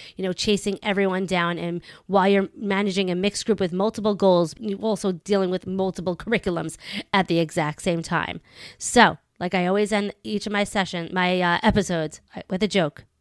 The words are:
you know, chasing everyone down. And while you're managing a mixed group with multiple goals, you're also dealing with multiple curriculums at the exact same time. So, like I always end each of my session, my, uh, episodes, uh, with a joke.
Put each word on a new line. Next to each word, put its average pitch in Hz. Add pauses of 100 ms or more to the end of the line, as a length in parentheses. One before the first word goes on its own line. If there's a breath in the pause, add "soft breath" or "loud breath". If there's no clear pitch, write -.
(160 loud breath)
you 185
know, 185
chasing 202
everyone 196
down. 175
And 170 (240 loud breath)
while 190
you're 196
managing 196
a 175
mixed 196
group 208
with 175
multiple 208
goals, 175
you're 202
also 202
dealing 190
with 185
multiple 185
curriculums 170 (360 loud breath)
at 190
the 165
exact 156
same 170
time. - (360 loud breath)
So, 190 (220)
like 180
I 180
always 202
end 202 (100)
each 214
of 208
my 202
session, 175
my, 180
uh, 175
episodes, 175 (140)
uh, 196
with 185
a 214
joke. 165 (160)